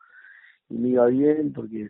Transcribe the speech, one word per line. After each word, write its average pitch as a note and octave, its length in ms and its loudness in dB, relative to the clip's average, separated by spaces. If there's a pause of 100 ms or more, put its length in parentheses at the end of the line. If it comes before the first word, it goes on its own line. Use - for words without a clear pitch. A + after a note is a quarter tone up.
(680)
y - 60 -12
me A#2+ 140 -2
iba B2 180 4
bien, D3 460 2
porque A2 360 -10